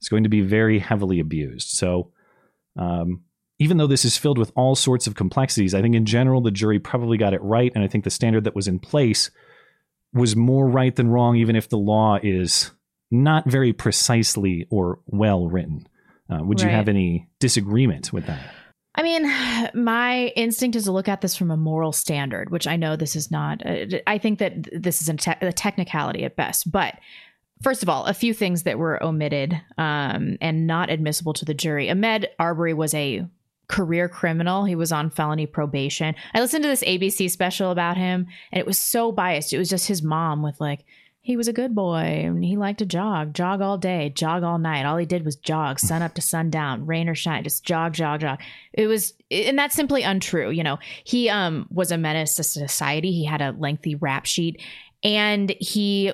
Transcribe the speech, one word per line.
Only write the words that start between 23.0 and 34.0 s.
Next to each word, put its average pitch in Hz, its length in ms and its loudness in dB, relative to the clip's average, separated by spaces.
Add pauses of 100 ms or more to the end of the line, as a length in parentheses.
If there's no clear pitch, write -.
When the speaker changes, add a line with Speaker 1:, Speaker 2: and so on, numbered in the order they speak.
Speaker 2:
is 151 160 -6
not. 147 340 -4
Uh, 170 400 -4
I 208 120 0
think 208 220 0
that 175 260 -2
th-, - 160 -10
this 175 200 0
is 151 60 -2
a 165 60 0
te-, 156 180 -2 (100)
a 180 120 -2
technicality - 720 -4
at - 100 -8
best. - 340 -4
But 160 260 -4 (640)
first 269 220 0
of 175 60 0
all, 139 160 -2
a 196 80 0
few 233 200 0
things 180 300 -2
that 131 140 -2
were 160 240 -2
omitted, 156 600 -2 (160)
um, 147 640 -2
and 160 260 0
not 165 220 0
admissible 156 440 -2
to - 120 -6
the 151 80 -4
jury. 143 340 -2
Ahmaud 208 380 0 (120)
Arbery 170 360 0
was 156 200 0
a 143 320 -2 (420)
career 175 400 0